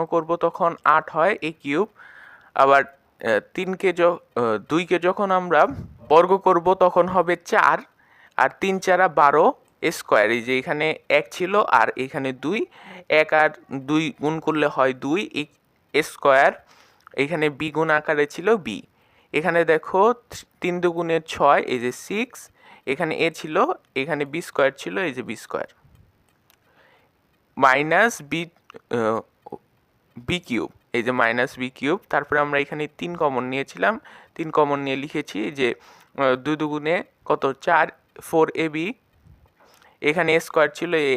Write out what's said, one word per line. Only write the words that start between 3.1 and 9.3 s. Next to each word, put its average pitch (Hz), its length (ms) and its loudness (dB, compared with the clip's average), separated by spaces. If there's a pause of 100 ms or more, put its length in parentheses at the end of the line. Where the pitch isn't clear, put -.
তিনকে 185 400 -2
য-, 175 80 -2
আহ, 120 560 0 (140)
দুইকে 170 280 0
যখন 190 320 0
আমরা 180 300 2 (500)
বর্গ 175 260 8
করব 180 360 2
তখন 180 340 4
হবে 175 280 2 (160)
চার, 170 260 4 (600)
আর 135 120 4 (120)
তিন 190 180 -2
চারা 185 280 2
বারো 151 380 4 (360)